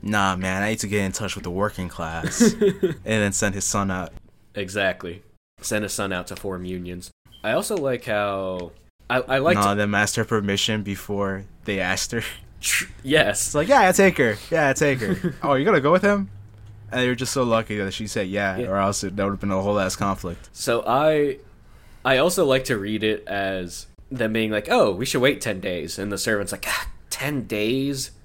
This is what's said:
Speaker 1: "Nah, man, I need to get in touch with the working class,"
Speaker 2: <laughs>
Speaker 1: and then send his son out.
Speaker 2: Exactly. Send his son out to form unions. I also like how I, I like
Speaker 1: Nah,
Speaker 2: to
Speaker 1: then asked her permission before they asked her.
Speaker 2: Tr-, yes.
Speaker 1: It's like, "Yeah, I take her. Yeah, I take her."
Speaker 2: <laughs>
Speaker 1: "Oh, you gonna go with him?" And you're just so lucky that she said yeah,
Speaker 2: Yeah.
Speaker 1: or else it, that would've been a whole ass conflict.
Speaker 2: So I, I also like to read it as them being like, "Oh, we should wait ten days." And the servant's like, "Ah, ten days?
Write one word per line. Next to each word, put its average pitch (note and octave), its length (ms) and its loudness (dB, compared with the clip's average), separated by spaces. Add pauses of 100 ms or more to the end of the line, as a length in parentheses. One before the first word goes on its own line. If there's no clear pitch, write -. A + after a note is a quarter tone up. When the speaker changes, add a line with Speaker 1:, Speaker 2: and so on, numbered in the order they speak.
Speaker 1:
"Nah, G2+ 340 2
man, F#2+ 280 -2
I G#2 80 0
need A2 80 -4
to A2 80 -4
get G2+ 180 0
in F#2+ 60 -2
touch G2 240 -6
with G2 80 -12
the F2+ 80 -6
working F#2 360 -2
class," E2 540 -4
Speaker 2:
<laughs> A3 200 4
Speaker 1:
and F#3 340 2 (100)
then G#2 260 2
send G2+ 240 0
his G2 80 -6
son G2 280 0
out. F#2 200 -4 (440)
Speaker 2:
Exactly. F#2+ 680 -4 (400)
Send G#2+ 220 -2
his G2 100 -6
son G2 180 -2
out F2+ 160 -4
to F#2+ 80 -12
form F#2 300 -8
unions. F2+ 460 -8 (300)
I A2 120 0
also G3+ 240 -2
like C3+ 260 -2
how G2 720 -2 (360)
I, B2 120 2
I C3 160 0
like C#3+ 180 4
Speaker 1:
Nah, G2+ 160 4
Speaker 2:
to G2+ 60 2
Speaker 1:
then G#2 180 2
asked G2+ 220 2
her A2+ 80 2
permission G#2 580 0
before G2 600 -4 (180)
they G2 160 -2
asked F#2 320 -2
her. - 100 -2 (380)
Speaker 2:
Tr-, - 280 -2 (140)
yes. D#3 460 2
Speaker 1:
It's - 80 -4
like, D#3 140 2
"Yeah, B3 180 8
I F#3 60 6
take F#3+ 240 6
her. A#2 180 4 (160)
Yeah, D#3+ 180 4
I C3+ 40 4
take C#3 260 2
her." A#2 380 -2
Speaker 2:
<laughs> - 60 -10
Speaker 1:
"Oh, C#3+ 100 4
you C3+ 100 2
gonna F3+ 160 6
go C#3+ 140 4
with F3+ 80 6
him?" G3+ 280 2 (640)
And B2 140 0
you're B2 100 2
just B2 160 -4
so C3+ 120 2
lucky A2+ 340 2
that G2 160 -2
she G#2+ 140 -8
said G2+ 200 -4
yeah, G2 300 0
Speaker 2:
Yeah. F#2 100 -4
Speaker 1:
or F#2+ 100 0
else G2 280 2
it, F#2 100 -4
that G2+ 80 0
would've G2 160 0
been G2 120 -2
a F#2+ 100 0
whole G#2 180 2
ass F#2 160 0
conflict. F#2+ 580 -4
Speaker 2:
So A#2 340 -2
I, D3 500 2 (680)
I C3 140 4
also F3+ 280 4
like C3+ 200 4
to A#2 140 0
read G#2 240 -2
it G#2+ 240 0
as F#2+ 580 -4 (260)
them A#2 220 -2
being A2 180 0
like, G#2+ 180 -2
"Oh, G#3+ 220 4
we F#2+ 140 -2
should C3 160 0
wait C3+ 180 4
ten G2+ 220 -4
days." F2 380 -6
And G2+ 120 -4
the G2+ 60 -4
servant's G2+ 340 -2
like, G2+ 160 -8
"Ah, - 220 -4 (200)
ten C3+ 380 -4
days? C3 640 -2 (140)